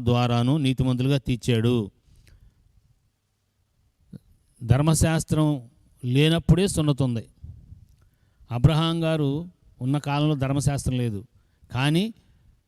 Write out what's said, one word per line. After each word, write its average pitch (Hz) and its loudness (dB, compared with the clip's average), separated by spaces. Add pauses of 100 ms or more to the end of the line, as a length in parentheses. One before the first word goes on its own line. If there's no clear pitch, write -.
ద్వారాను 120 0
నీతిమంతులుగా 131 0
తీర్చాడు. 120 -2 (2750)
ధర్మశాస్త్రం 151 2 (440)
లేనప్పుడే 160 2
సున్నతి 151 0
ఉంది. 120 -4 (1300)
అబ్రహాం 160 2
గారు 160 -2 (320)
ఉన్న 135 0
కాలంలో 147 0
ధర్మశాస్త్రం 135 -2
లేదు, 113 -4 (460)
కానీ 156 0 (540)